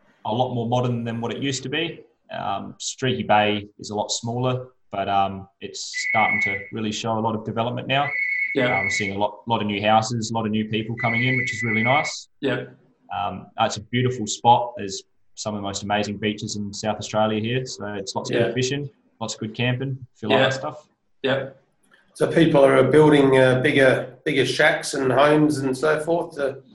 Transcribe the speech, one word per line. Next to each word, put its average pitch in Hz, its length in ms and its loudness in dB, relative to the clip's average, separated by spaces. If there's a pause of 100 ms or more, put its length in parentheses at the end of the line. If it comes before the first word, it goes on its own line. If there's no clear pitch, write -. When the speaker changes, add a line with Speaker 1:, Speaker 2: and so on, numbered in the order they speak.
(260)
Speaker 1:
a 110 80 -4
lot 123 200 -2
more 117 160 -4
modern 123 340 -2
than 117 160 -6
what 113 140 -6
it - 80 -10
used 135 220 -4
to - 60 -10
be. 156 360 -6 (280)
Um, 98 460 -8
Streaky - 440 -4
Bay 104 440 2 (120)
is - 120 -14
a 104 40 -6
lot 104 160 -4
smaller, 123 560 -4 (240)
but, 98 180 -4
um, 95 380 -2 (140)
it's - 320 -12 (160)
starting 101 320 0
to 101 180 -4 (120)
really 110 200 -6
show 113 260 -4
a 107 40 -2
lot 110 140 0
of 107 100 -6
development 117 420 -4
now. 139 220 2 (460)
Speaker 2:
Yeah. 123 240 2
Speaker 1:
Um, 101 100 -2
seeing 98 260 -2
a - 20 -8
lot, 104 300 -2
lot 117 140 0
of 104 60 -2
new 101 140 -2
houses, 113 500 2
a - 20 -6
lot 113 120 -2
of 107 60 -2
new 107 140 0
people 113 360 -4
coming 117 240 0
in, 127 120 0
which 123 160 -2
is 104 100 -6
really 113 200 0
nice. 143 440 0 (140)
Speaker 2:
Yeah. 123 240 -2 (500)
Speaker 1:
Um, 95 320 -6 (120)
it's 110 180 0
a 101 40 -8
beautiful 120 460 -2
spot. - 500 2
There's 98 260 -8 (320)
some 107 200 -6
of 104 40 -6
the 101 80 -8
most 98 160 -6
amazing 104 340 -2
beaches 107 380 -4
in 104 180 -8
South 107 240 -4
Australia 110 440 0
here. 127 240 -2
So 104 280 -12
it's 95 220 -8
lots - 140 -6
of 127 60 -2
Speaker 2:
Yeah. 117 80 2
Speaker 1:
good - 100 -2
fishing, 139 360 -2 (300)
lots 110 140 -6
of - 60 -14
good 110 160 -8
camping, 127 420 -2 (180)
if - 60 -20
you 107 80 -4
like 131 80 4
Speaker 2:
Yeah. 131 60 4
Speaker 1:
that 127 100 2
stuff. - 340 -10 (360)
Speaker 2:
Yeah. 135 260 -2 (640)
Speaker 3:
So - 180 0
people 151 320 6
are 135 200 8
building, 139 560 8
uh, 131 220 6
bigger, 135 600 4
bigger 135 220 2
shacks 151 480 2
and 135 180 0
homes 147 460 6
and 131 180 -2
so 156 240 2
forth 165 360 -2
to 139 220 -4 (180)